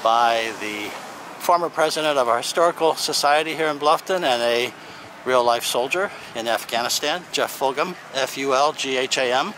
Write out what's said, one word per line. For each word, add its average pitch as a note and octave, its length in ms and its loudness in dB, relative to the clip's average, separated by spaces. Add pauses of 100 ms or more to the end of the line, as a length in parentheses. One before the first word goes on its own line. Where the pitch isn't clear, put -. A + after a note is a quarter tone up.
by A2+ 560 4
the G#2 300 -6 (480)
former E3+ 320 2
president D#3 480 0
of B2+ 100 4
our A#2 120 4
historical E3 560 2
society D3+ 580 0
here D#3 140 0
in D3 100 -2
Bluffton D#3+ 460 2
and B2 180 2
a A#2+ 320 2 (520)
real-life A#2+ 380 4
soldier C#3 460 -2 (260)
in A#2 120 -4
Afghanistan, A#2+ 760 -2 (100)
Jeff A#2+ 200 -2
Fulghum, D3 440 -2 (200)
F C3 200 -2
U C3+ 200 0
L D3 180 4
G C3+ 240 -4
H C3 220 -2
A B2+ 120 2
M. D3 260 0